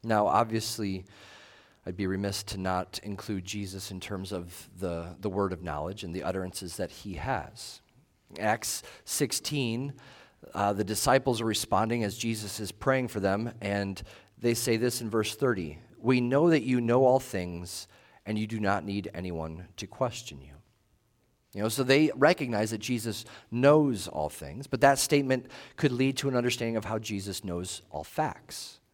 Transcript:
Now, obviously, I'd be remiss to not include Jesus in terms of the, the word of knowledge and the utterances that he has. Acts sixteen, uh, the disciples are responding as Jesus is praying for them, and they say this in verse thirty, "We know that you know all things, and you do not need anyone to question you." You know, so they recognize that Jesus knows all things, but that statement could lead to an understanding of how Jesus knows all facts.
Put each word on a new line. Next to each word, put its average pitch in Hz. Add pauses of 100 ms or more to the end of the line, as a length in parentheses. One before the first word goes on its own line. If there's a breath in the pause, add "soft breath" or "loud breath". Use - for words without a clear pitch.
Now, 107
obviously, 107 (800 loud breath)
I'd 92
be 98
remiss 98
to -
not 92
include 101
Jesus 98
in 92
terms 95
of 87 (100)
the, 87
the 104
word 95
of 85
knowledge 82
and 85
the 87
utterances 90
that 90
he 98
has. 90 (580)
Acts 107 (220 loud breath)
sixteen, 135 (600 loud breath)
uh, 101
the 101
disciples 120
are 113
responding 113
as 104
Jesus 107
is 101
praying 131
for 110
them, 101
and 101 (380 loud breath)
they 117
say 117
this 120
in 113
verse 107
thirty, 90 (200)
"We 123
know 139
that 151
you 123
know 120
all 127
things, 90 (360 soft breath)
and 107
you 107
do 110
not 98
need 101
anyone 85 (120)
to 98
question -
you." 71 (1000)
You 101
know, 110
so 131
they 139
recognize 123
that 113
Jesus 113 (260 loud breath)
knows 131
all 76
things, 78
but 123
that 139
statement 135 (280 loud breath)
could 143
lead 131
to 139
an 127
understanding 120
of 107
how 110
Jesus 101
knows 90
all 76
facts. - (160)